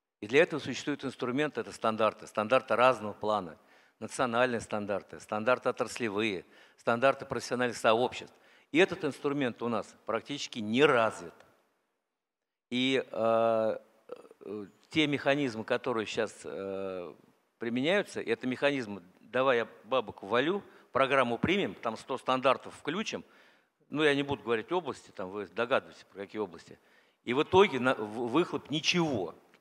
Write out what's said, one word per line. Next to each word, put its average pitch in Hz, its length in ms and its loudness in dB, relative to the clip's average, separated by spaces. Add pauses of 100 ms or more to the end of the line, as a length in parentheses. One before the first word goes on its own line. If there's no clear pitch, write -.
(220)
И 104 60 -10
для 139 160 6
этого 165 160 0
существуют 139 460 -6
инструменты, 127 560 -2
это 98 100 -8
стандарты, 110 560 0
стандарты 110 480 0
разного 113 380 4
плана, 101 440 -2 (420)
национальные 120 600 0
стандарты, 101 600 -6
стандарты 120 480 0
отраслевые, 107 760 -2 (320)
стандарты 123 480 2
профессиональных 120 520 -4
сообществ. 117 580 2 (380)
И 147 60 4
этот 185 260 2
инструмент 139 560 -2
у 117 80 -2
нас 104 260 -4 (100)
практически 113 540 -6
не 110 240 4
развит. 110 500 4 (1400)
И, 127 400 0
э, 113 680 2 (680)
э, 104 200 -10 (240)
те 156 180 2
механизмы, 139 560 0
которые 120 420 -2
сейчас, 110 280 -4 (100)
э, 95 680 -8 (440)
применяются, 127 640 -2
это - 240 -2
механизмы, 123 560 -2 (200)
давай 127 380 2
я 113 80 -2 (180)
бабок 113 360 -2
ввалю, 135 400 0 (300)
программу 127 460 2
примем, 147 380 -2
там 110 200 -6
сто 127 220 -8
стандартов 127 580 0
включим, 165 480 -6 (680)
ну, 147 140 -2
я 143 120 6
не 143 80 0
буду 143 200 -6
говорить 113 300 -2
области, 156 380 -6
там 92 180 -10
вы 98 180 -8
догадываетесь, 117 640 -2
про 92 60 -18
какие 101 240 -8
области. 85 360 -10 (460)
И 117 100 -2
в 143 80 2
итоге 156 380 6
на-, 127 160 2
в-, 107 320 -6
выхлоп 151 420 0
ничего. 147 640 0 (280)